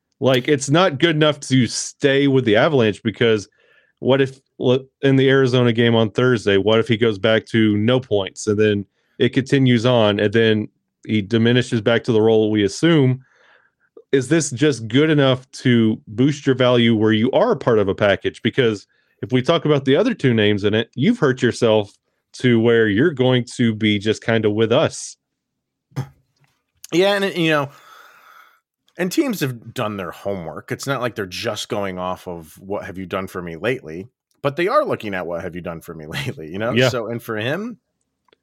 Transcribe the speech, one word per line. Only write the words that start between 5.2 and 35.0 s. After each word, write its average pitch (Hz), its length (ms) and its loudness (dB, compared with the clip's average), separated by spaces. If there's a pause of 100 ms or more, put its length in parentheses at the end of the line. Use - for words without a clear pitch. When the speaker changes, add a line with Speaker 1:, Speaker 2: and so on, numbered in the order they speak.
Speaker 1:
Arizona 127 420 2
game 117 220 2
on 113 160 2
Thursday, 113 460 0
what 107 240 2
if - 80 -4
he 117 80 2
goes 110 220 -2
back 110 280 0
to 110 300 2
no 123 240 0
points - 460 -4
and 104 120 0
then 104 260 0 (340)
it 120 120 2
continues 127 560 2
on 110 320 4
and 104 140 0
then 110 360 2 (380)
he 107 160 -2
diminishes 117 580 0
back 117 240 0
to 123 80 -2
the 110 80 2
role 110 300 2
we 107 140 2
assume? 131 560 0 (920)
Is 135 160 0
this 160 220 0
just 120 380 -2
good 143 220 2
enough 135 420 2
to 117 560 2
boost 135 380 -2
your 135 100 2
value 123 400 4
where 110 160 2
you 110 200 0
are 214 200 2
a 175 40 0
part 117 220 2
of 98 100 2
a 92 60 -2
package? 98 480 0
Because 113 440 -2 (360)
if 113 100 -8
we 127 100 2
talk 170 220 0
about 143 220 0
the 135 100 4
other 226 180 0
two 127 200 0
names 104 280 2
in 104 120 0
it, 113 200 -2
you've 185 240 0
hurt 131 240 0
yourself 110 500 0 (420)
to 117 260 2
where 113 260 2
you're 120 260 0
going 127 320 0 (120)
to 117 180 0
be 104 240 0
just 104 240 -4
kind 113 220 0
of 104 80 2
with 110 200 0
us. 135 440 -2 (1800)
Speaker 2:
Yeah, 190 220 2
and, 196 220 -2
you 165 140 0
know, 143 200 -2 (1300)
and 185 140 -4
teams 277 300 -2
have 120 340 -6
done 107 220 -6
their 87 160 -8
homework. 90 580 -10
It's - 160 -8
not 135 140 -6
like 120 160 -6
they're 101 100 -6
just 98 420 -8
going 98 300 -6
off 90 300 -8
of, 85 320 -16
"What 98 240 -10
have 90 140 -14
you 95 80 -12
done 95 200 -6
for 92 160 -12
me 85 140 -12
lately?" 95 500 -8 (360)
But 139 140 -6
they 175 120 -4
are 254 160 0
looking 113 300 -6